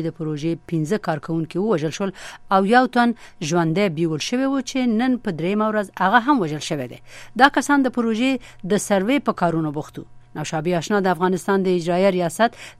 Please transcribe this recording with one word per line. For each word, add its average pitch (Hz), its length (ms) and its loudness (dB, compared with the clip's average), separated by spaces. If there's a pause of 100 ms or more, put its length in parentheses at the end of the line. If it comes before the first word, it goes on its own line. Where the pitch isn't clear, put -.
د 160 120 -4
پروژې 156 360 -4 (160)
پنځه 165 280 0 (100)
کارکوونکي 165 520 -4
ووژل 170 380 0
شول 98 140 -4 (440)
او 196 160 4
یو 247 100 8 (140)
تن 240 180 4 (360)
ژوندی 170 360 2 (120)
بیول 156 300 -2
شوی 262 200 0
و 269 220 0
چې - 80 -4 (240)
نن 254 240 2
په 214 60 -2 (100)
درېیمه 208 300 0
ورځ 214 160 -2 (160)
هغه 214 240 2
هم 294 120 4
وژل 151 300 -4
شوی 143 240 -4
دی. - 40 -18 (440)
دا 269 160 8
کسان 277 280 2
د 247 120 -2
پروژې 233 340 0 (400)
د 208 160 2
سروې 214 400 0
په 214 140 -2
کارونو 160 340 0
بوخت 147 240 -10
وو. - 80 -14 (320)
نوشابه 160 400 -2
آشنا 202 260 0
د 196 80 4
افغانستان 185 540 0
د 185 140 2
اجرایه 180 360 2
ریاست 180 400 0 (220)